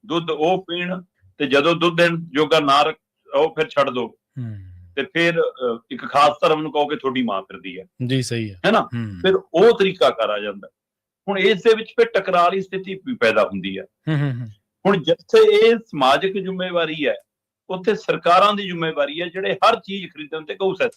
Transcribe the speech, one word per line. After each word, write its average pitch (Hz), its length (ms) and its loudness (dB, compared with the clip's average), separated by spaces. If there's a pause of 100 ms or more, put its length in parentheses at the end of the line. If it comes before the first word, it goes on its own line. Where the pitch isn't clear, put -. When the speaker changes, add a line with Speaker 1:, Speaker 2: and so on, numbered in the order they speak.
Speaker 1:
ਦੁੱਧ 165 240 -4
ਉਹ 165 340 0
ਪੀਣ, 180 380 -6 (360)
ਤੇ 147 80 -4
ਜਦੋਂ 143 300 2
ਦੁੱਧ 170 220 0
ਦੇਣ 170 200 2
ਜੋਗਾ 156 420 0
ਨਾ 143 240 4
ਰੱਖ-, - 540 -8
ਉਹ 156 180 0
ਫਿਰ 156 140 -2
ਛੱਡ 139 200 0
ਦਿਓ। 123 180 -4
Speaker 2:
ਹੂੰ। 113 500 -14 (380)
Speaker 1:
ਤੇ 139 80 -4
ਫਿਰ, 165 380 0
ਅਹ, 123 360 -4 (140)
ਇੱਕ 135 180 -12
ਖਾਸ 143 320 2
ਧਰਮ 156 200 2
ਨੂੰ 156 100 -6
ਕਹੋ 147 160 0
ਕਿ 147 80 -6
ਤੁਹਾਡੀ 131 280 -2
ਮਾਂ 101 180 -4
ਫਿਰਦੀ 95 380 -14
ਹੈ। 92 60 -16 (220)
Speaker 2:
ਜੀ, 131 140 -2
ਸਹੀ 117 300 -6
ਹੈ। 92 140 -20
Speaker 1:
ਹੈ 196 60 2
ਨਾ? 214 100 2
Speaker 2:
ਹੂੰ। 117 300 -8 (100)
Speaker 1:
ਫਿਰ 190 140 2 (180)
ਉਹ 220 260 6
ਤਰੀਕਾ 185 300 2
ਕਾਰਾ 104 300 -2
ਜਾਂਦਾ। 101 280 -10 (640)
ਹੁਣ 196 100 -2
ਇਸ 190 240 2
ਦੇ 226 120 6
ਵਿੱਚ 220 160 -8
ਫਿਰ 233 140 2
ਟਕਰਾਅ 185 440 2
ਦੀ 190 120 -2
ਸਥਿਤੀ 190 340 -8
ਵੀ 131 200 -8
ਪੈਦਾ 107 280 2
ਹੁੰਦੀ 95 360 -6
ਹੈ। 95 40 -10
Speaker 2:
ਹੂੰ, - 360 -4
ਹੂੰ, 135 200 -4
ਹੂੰ। 120 80 -10 (380)
Speaker 1:
ਹੁਣ 196 180 4
ਜਿੱਥੇ - 340 2 (180)
ਇਹ 226 220 6
ਸਮਾਜਿਕ 151 560 0
ਜ਼ਿੰਮੇਵਾਰੀ 175 720 -4
ਹੈ, 107 80 0 (540)
ਉੱਥੇ 185 260 -2
ਸਰਕਾਰਾਂ 190 580 2
ਦੀ 202 100 -4
ਜ਼ਿੰਮੇਵਾਰੀ 165 580 -4
ਹੈ, 180 80 -6
ਜਿਹੜੇ 190 240 -4
ਹਰ 220 260 2
ਚੀਜ਼ 190 340 -12
ਖਰੀਦਣ 156 320 -12
ਤੇ - 100 -10
ਗਊ 190 180 -2
ਸੈੱਸ 123 240 -4